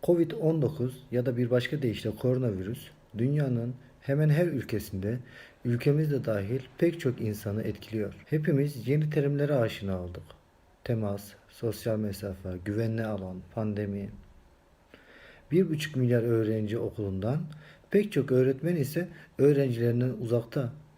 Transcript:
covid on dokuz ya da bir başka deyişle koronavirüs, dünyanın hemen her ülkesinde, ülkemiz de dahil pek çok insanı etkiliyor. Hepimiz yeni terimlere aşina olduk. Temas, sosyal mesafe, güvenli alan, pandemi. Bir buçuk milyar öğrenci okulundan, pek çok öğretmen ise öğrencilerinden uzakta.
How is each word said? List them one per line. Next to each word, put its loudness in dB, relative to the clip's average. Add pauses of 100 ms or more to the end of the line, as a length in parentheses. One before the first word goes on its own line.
covid 4
on 2
dokuz -2
ya 2
da 0
bir 2
başka 2
deyişle -2
koronavirüs, -2 (300)
dünyanın 0 (260)
hemen 2
her 4
ülkesinde, -4 (460)
ülkemiz 2
de 0
dahil -2 (180)
pek 2
çok -2
insanı -2
etkiliyor. -6 (120)
Hepimiz 0
yeni 2
terimlere 2
aşina 0
olduk. -10 (600)
Temas, -4 (160)
sosyal -4
mesafe, -6 (160)
güvenli -2
alan, -6 (180)
pandemi. -4 (1400)
Bir 6
buçuk -4
milyar 4
öğrenci 2
okulundan, -2 (500)
pek 2
çok 0
öğretmen 4
ise -2 (300)
öğrencilerinden 4
uzakta. 0 (240)